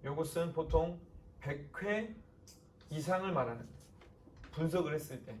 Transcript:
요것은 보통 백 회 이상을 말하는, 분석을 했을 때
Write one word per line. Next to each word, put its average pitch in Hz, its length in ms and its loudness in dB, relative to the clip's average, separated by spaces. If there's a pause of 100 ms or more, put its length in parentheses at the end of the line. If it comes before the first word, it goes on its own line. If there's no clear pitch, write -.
요것은 160 480 0
보통 165 480 4 (400)
백 143 420 -6
회 220 320 0 (760)
이상을 185 420 2
말하는, 120 340 0 (880)
분석을 160 420 2
했을 135 300 -4
때 107 160 -10